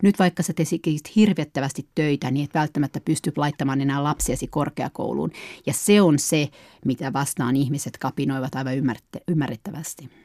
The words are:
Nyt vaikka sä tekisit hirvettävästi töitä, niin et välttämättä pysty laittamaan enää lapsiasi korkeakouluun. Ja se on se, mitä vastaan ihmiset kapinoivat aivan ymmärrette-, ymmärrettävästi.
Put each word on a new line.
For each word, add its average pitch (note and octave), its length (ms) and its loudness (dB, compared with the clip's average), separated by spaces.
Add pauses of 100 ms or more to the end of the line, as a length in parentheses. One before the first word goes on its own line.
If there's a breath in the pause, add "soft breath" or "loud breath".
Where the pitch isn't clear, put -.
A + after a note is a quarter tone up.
Nyt G3 180 4
vaikka F3+ 240 2
sä E3 100 -4
tekisit D#3 640 -2
hirvettävästi D3+ 800 2
töitä, C#3+ 360 0
niin C#3+ 120 0
et C#3+ 100 -8
välttämättä D3 520 0
pysty D#3 300 0
laittamaan C#3 460 0
enää C#3 220 0
lapsiasi C3 440 -2
korkeakouluun. C#3+ 840 -4 (340 loud breath)
Ja C#3 80 -2
se G#3 280 6
on D3+ 180 6
se, D3 300 0 (360 loud breath)
mitä C3 280 -2
vastaan C3+ 420 0
ihmiset C#3 420 -2
kapinoivat C3+ 580 -4
aivan C3 220 -4
ymmärrette-, - 500 -4
ymmärrettävästi. D3+ 840 -4 (160)